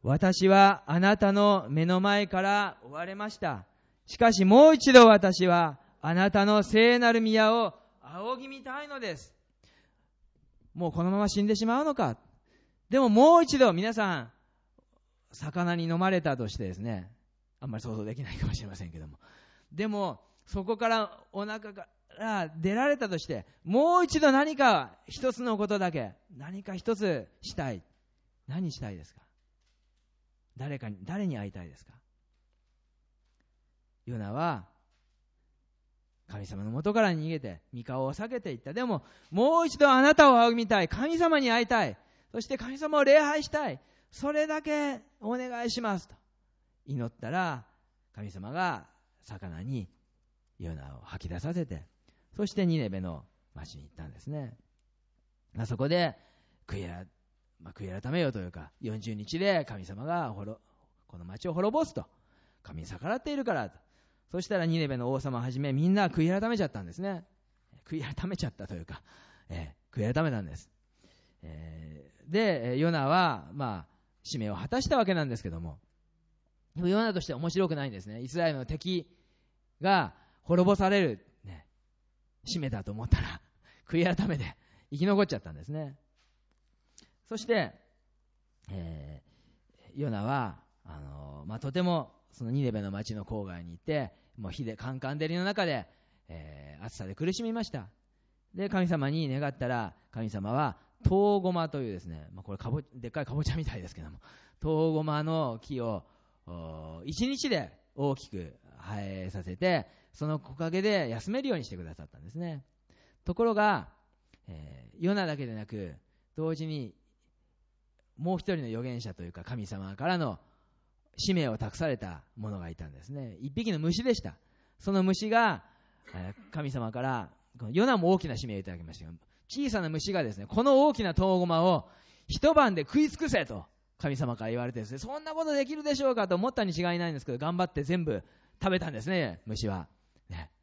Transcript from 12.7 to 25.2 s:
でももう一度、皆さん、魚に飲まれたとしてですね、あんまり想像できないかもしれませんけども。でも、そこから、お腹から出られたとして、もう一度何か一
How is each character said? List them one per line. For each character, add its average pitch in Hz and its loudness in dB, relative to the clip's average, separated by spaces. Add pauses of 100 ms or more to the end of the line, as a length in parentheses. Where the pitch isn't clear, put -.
で 262 4
も 254 6
も 285 10
う 339 8
一 294 2
度、 240 8
皆 202 -2
さ 190 0
ん、 117 -14 (1000)
魚 175 -2
に 170 -2
飲 165 0
ま 190 4
れ 180 4
た 143 0
と 117 -4
し - -8
て 113 -6
で 90 -6
す 87 -12
ね、 101 -6 (500)
あ 123 -12
ん 117 -8
ま 107 -6
り - -8
想 117 -8
像 107 -8
で 110 -8
き 135 -10
な 98 -10
い - -8
か - -2
も - -2
し - -8
れ 101 -12
ま 95 -14
せ 90 -12
ん 80 -14
け 80 -14
ど 78 -14
も。 73 -20 (540)
で 202 -4
も、 196 -4 (260)
そ 196 -6
こ 220 -4
か 226 -2
ら、 220 -2
お 196 -8
腹 214 -10
か 196 -18 (300)
ら 202 -4
出 165 -2
ら 262 2
れ 294 2
た 233 -4
と 175 -2
し - -8
て、 120 -6 (180)
も 294 6
う 359 6
一 302 0
度 294 8
何 285 2
か 202 2 (100)
一 - -4